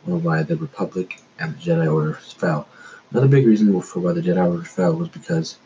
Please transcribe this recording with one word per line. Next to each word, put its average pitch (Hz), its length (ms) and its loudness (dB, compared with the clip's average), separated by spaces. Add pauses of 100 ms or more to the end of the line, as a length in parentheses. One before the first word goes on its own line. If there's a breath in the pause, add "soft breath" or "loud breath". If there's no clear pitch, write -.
or 180 100 -4
why 80 260 -2
the 78 140 -4
Republic - 640 -8 (180)
and 165 160 -8
the - 40 -16
Jedi 82 340 0
Order 78 220 0
fell. - 520 -6 (460 loud breath)
Another 131 160 4
big 135 180 6
reason 104 360 4
for - 180 -8
why 87 120 0
the 85 100 -2
Jedi 90 280 2
Order 85 140 -4
fell 87 300 0
was 85 140 -6
because - 580 -6